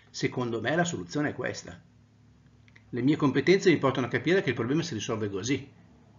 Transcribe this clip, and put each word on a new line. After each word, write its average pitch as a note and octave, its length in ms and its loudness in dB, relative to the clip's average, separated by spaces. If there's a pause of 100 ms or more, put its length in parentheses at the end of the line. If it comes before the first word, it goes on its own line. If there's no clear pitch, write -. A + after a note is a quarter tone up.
"Secondo A#2+ 520 -4
me B2+ 140 0
la F3 100 2
soluzione D3 440 -4
è G#2 60 -6
questa". A2+ 440 -8 (1080)
Le A#2+ 120 -4
mie C#3+ 140 4
competenze D#3 540 4
mi D3 80 6
portano B2+ 300 0
a - 20 -4
capire C3 320 2
che - 80 -2
il A#2 60 0
problema B2+ 260 -2
si E3 120 -6
risolve G#2+ 360 -4
così. G#2 400 -4 (500)